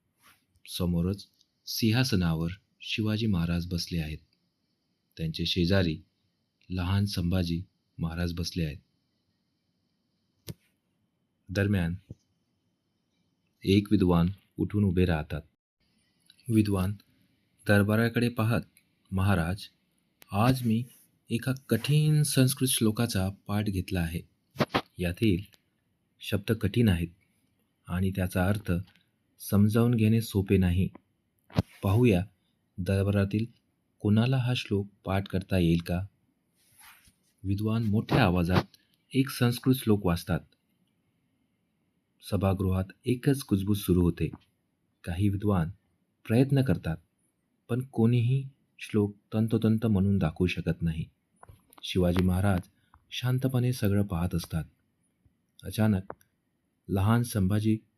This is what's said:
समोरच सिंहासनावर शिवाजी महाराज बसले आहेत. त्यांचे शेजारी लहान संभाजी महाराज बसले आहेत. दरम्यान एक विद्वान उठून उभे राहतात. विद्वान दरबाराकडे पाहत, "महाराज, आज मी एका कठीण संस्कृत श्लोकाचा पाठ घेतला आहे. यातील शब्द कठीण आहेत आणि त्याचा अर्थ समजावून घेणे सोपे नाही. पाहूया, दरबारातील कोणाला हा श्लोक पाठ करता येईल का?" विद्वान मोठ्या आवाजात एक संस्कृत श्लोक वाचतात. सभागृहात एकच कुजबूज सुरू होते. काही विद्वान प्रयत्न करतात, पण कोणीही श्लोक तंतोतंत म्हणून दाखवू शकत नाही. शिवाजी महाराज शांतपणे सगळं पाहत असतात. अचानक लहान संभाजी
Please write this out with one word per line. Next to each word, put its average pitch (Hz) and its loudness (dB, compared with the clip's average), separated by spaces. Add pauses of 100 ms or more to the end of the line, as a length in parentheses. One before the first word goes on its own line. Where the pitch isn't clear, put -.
(680)
समोरच 90 -2 (380)
सिंहासनावर 92 0 (300)
शिवाजी 107 -4
महाराज 87 -2
बसले 87 -6
आहेत. 78 -8 (1000)
त्यांचे 85 -6
शेजारी 85 0 (680)
लहान 92 0
संभाजी 87 -2 (340)
महाराज 85 -4
बसले 85 -6
आहेत. 73 -8 (2750)
दरम्यान 95 0 (1700)
एक 101 4
विद्वान 90 4 (280)
उठून - -2
उभे 90 2
राहतात. 78 -4 (1080)
विद्वान 101 2 (720)
दरबाराकडे 110 2
पाहत, 113 0 (500)
"महाराज, 95 0 (640)
आज 123 2
मी 113 0 (460)
एका 117 -4 (180)
कठीण 151 2
संस्कृत 131 2
श्लोकाचा 110 0 (180)
पाठ 104 -2
घेतला 92 -4
आहे. 85 -4 (760)
यातील 90 -2 (640)
शब्द - -6
कठीण 110 2
आहेत 85 0 (800)
आणि 92 -2
त्याचा 92 0
अर्थ 104 -2 (680)
समजावून 107 2
घेणे 110 2
सोपे 101 0
नाही. 90 2 (920)
पाहूया, 104 4 (520)
दरबारातील 98 0 (540)
कोणाला 110 2
हा 123 0
श्लोक 101 -4 (180)
पाठ 98 -2
करता 95 -2
येईल 85 4
का?" 87 -4 (1400)
विद्वान 104 -2
मोठ्या 113 2
आवाजात 90 4 (500)
एक 131 2
संस्कृत 123 0
श्लोक 104 0
वाचतात. 85 0 (1900)
सभागृहात 95 0 (220)
एकच 127 0
कुजबूज 101 0
सुरू 90 2
होते. 85 0 (760)
काही 92 -2
विद्वान 98 0 (580)
प्रयत्न 135 4
करतात, 82 -2 (720)
पण 123 -2
कोणीही 123 0 (300)
श्लोक 104 -2 (180)
तंतोतंत 110 2
म्हणून 98 2
दाखवू 87 0
शकत 82 -4
नाही. 80 -4 (800)
शिवाजी 90 0
महाराज 92 0 (500)
शांतपणे 127 -2
सगळं 101 0
पाहत 87 -4
असतात. 82 -4 (1000)
अचानक 104 0 (760)
लहान 104 2
संभाजी 107 0 (200)